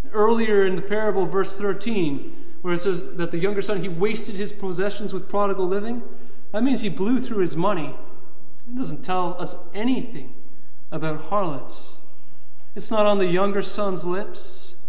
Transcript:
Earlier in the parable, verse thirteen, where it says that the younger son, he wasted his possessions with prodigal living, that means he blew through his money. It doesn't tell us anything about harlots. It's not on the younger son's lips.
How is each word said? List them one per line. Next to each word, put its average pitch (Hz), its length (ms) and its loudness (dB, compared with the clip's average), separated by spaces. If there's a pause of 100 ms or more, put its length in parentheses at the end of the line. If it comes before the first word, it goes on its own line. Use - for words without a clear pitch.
(120)
Earlier 214 540 2
in 185 100 0
the 165 60 -2
parable, 202 460 0
verse 180 280 0
thirteen, 190 800 0 (280)
where 180 100 2
it 175 80 0
says 170 360 0
that 170 120 0
the 170 80 -2
younger 196 240 0
son, 202 200 -2
he 196 60 -2
wasted 196 480 -2
his 190 160 -2
possessions 190 640 -2
with 180 160 -2
prodigal 196 380 0
living, 214 340 0 (500)
that 220 120 0
means 247 180 2
he 214 80 0
blew 196 300 0
through 226 180 0
his 160 180 0
money. 175 380 0 (760)
It 240 80 0
doesn't 156 280 0
tell 180 360 0
us - 160 0 (200)
anything 226 580 0 (580)
about 156 300 0
harlots. 175 800 0 (760)
It's 202 160 0
not 214 160 2
on 202 140 2
the 185 80 2
younger 196 340 2
son's 190 440 0
lips. - 720 0 (140)